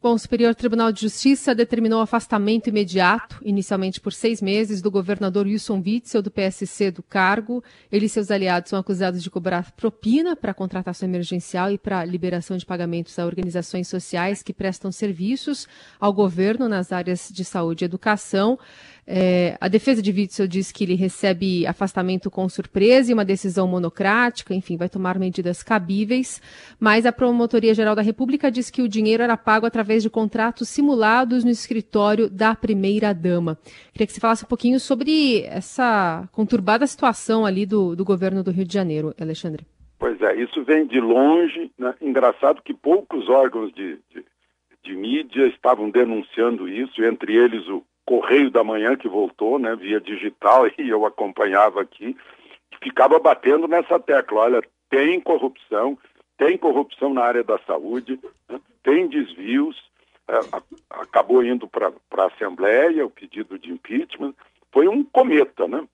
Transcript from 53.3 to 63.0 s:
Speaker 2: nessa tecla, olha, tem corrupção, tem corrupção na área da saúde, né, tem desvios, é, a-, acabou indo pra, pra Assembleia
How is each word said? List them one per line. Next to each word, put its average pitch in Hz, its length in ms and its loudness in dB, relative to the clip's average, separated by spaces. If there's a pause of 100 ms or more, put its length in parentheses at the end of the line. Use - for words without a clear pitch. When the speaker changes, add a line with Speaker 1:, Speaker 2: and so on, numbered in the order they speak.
Speaker 2:
nessa 170 320 2
tecla, 127 400 0
olha, 117 220 2 (260)
tem 151 320 0
corrupção, 131 800 -4 (400)
tem 160 180 2
corrupção 139 560 -2
na 127 100 0
área 120 220 0
da 107 220 0
saúde, 117 520 -6 (300)
né, 117 100 -14 (240)
tem 165 260 2
desvios, 131 680 -4 (500)
é, 113 120 0
a-, - 640 -10
acabou 123 420 4
indo 120 240 -4
pra, 104 240 -2 (160)
pra 92 200 0
Assembleia 110 760 2